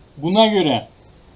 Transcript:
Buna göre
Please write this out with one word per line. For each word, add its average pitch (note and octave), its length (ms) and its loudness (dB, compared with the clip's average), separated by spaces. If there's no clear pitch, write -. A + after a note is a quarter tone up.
Buna F#3 300 2
göre E3+ 420 -2